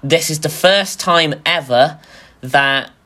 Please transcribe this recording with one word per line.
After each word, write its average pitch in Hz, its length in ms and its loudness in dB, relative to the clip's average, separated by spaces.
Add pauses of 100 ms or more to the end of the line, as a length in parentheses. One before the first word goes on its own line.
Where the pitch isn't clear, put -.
This 160 260 0
is 151 100 -4
the 156 100 -4
first 196 500 0
time 165 360 0 (100)
ever 151 540 0 (420)
that 139 500 0 (140)